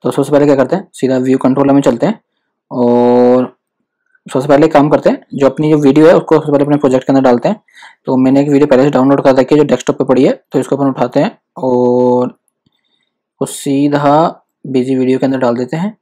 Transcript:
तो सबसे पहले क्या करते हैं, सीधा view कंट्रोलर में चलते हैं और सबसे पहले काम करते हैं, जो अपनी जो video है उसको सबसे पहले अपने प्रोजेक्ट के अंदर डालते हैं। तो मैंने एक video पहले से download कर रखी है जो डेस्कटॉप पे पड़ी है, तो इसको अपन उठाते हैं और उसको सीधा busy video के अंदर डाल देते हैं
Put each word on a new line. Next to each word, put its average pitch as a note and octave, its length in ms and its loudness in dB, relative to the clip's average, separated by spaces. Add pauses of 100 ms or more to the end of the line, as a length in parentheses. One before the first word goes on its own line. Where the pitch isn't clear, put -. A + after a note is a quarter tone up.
तो C3 80 -4
सबसे C#3+ 200 -2
पहले C#3+ 140 2
क्या D3 100 2
करते C3+ 200 -2
हैं, G3 180 -10
सीधा C3 260 -4
view C3 180 -2
कंट्रोलर C3+ 360 0
में C#3 80 2
चलते B2 240 0
हैं G#3+ 140 -4 (520)
और B2 840 2 (720)
सबसे C3+ 200 -4
पहले D3 200 4
काम D3+ 220 2
करते D3 200 0
हैं, - 240 -6
जो C3+ 160 0
अपनी D3+ 220 -4
जो D#3 60 2
video D3 300 4
है F3+ 80 6
उसको E3 200 0
सबसे D3 160 -2
पहले C#3+ 120 2
अपने C#3+ 140 -2
प्रोजेक्ट C3 280 -2
के C#3 80 -2
अंदर C3+ 100 0
डालते B2 260 0
हैं। - 120 -6 (440)
तो C3+ 120 -2
मैंने C3 240 0
एक D3 80 -2
video C#3+ 180 2
पहले C3 160 2
से D3 80 2
download C3+ 320 0
कर C3+ 120 4
रखी C3 200 2
है D3 60 4
जो D3 40 4
डेस्कटॉप - 320 -4
पे C3+ 80 -4
पड़ी C3 180 2
है, F#3 80 2 (200)
तो D3 80 -2
इसको C3 180 -4
अपन C#3 100 -2
उठाते C3 320 -4
हैं F#3 180 -4 (220)
और B2 680 0
उसको - 1200 -18
सीधा C#3+ 960 -2 (240)
busy C3 280 -2
video C3 240 0
के C#3 60 -4
अंदर C3+ 140 -2
डाल A#2+ 180 -2
देते B2+ 200 -8
हैं G3+ 240 -8